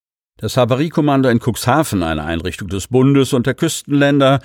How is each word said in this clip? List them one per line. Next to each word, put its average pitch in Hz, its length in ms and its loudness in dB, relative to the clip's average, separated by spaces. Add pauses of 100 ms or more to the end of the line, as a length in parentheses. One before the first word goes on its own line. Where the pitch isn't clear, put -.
(380)
Das - 180 -6
Havariekommando 135 720 2
in 117 120 2
Cuxhaven, 120 640 -2
eine 78 180 -4
Einrichtung 85 460 -8
des 95 180 -8
Bundes 135 460 2
und 123 160 0
der 127 60 -2
Küstenländer, 143 920 0